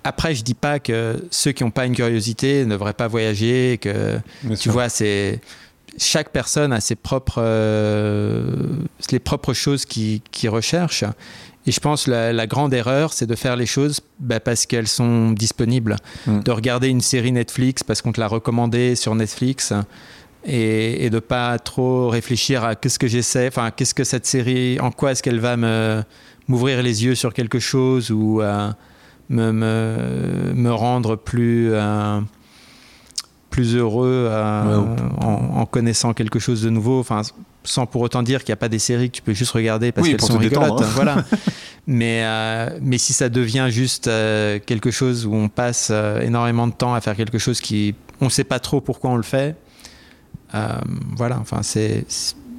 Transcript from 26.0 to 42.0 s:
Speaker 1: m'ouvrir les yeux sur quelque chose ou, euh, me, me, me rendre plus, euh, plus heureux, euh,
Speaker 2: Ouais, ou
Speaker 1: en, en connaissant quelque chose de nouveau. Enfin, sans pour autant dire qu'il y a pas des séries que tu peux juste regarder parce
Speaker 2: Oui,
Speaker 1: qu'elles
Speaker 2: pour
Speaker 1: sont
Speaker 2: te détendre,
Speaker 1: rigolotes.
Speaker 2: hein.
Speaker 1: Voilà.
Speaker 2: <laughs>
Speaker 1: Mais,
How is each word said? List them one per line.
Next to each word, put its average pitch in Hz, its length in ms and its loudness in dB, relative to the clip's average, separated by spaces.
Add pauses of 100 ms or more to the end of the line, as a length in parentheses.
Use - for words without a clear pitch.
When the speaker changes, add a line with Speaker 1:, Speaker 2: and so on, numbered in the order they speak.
Speaker 1:
m'ouvrir 127 340 2
les 117 240 0
yeux 127 80 4
sur 117 180 -2
quelque 120 280 -2
chose 127 500 2
ou, 107 320 2
euh, 104 280 0 (600)
me, 113 220 2
me, 110 1000 0
me 120 180 2
rendre 117 460 0
plus, 117 560 2
euh, 104 480 0 (1300)
plus 120 260 0
heureux, 123 560 2
euh, 107 500 2
Speaker 2:
Ouais, 98 60 2 (360)
ou - 20 0
Speaker 1:
en, 120 360 0
en 113 40 2
connaissant 117 480 0
quelque 113 260 -2
chose 113 220 0
de 113 80 2
nouveau. 113 320 2
Enfin, 110 220 -2 (440)
sans 127 200 -2
pour 120 160 -2
autant 120 200 0
dire 123 180 0
qu'il - 100 -6
y - 20 0
a 104 40 -2
pas 117 120 -2
des 110 100 0
séries 123 320 0
que - 60 -10
tu - 60 -14
peux 110 100 0
juste 120 200 -2
regarder 113 400 2
parce - 120 4
Speaker 2:
Oui, 165 60 4
Speaker 1:
qu'elles 127 80 2
Speaker 2:
pour - 100 2
Speaker 1:
sont 120 80 4
Speaker 2:
te 110 60 4
détendre, 139 220 4 (100)
Speaker 1:
rigolotes. 120 120 2
Speaker 2:
hein. 110 80 0
Speaker 1:
Voilà. 139 300 2 (300)
Speaker 2:
<laughs> - 320 -20
Speaker 1:
Mais, 117 380 2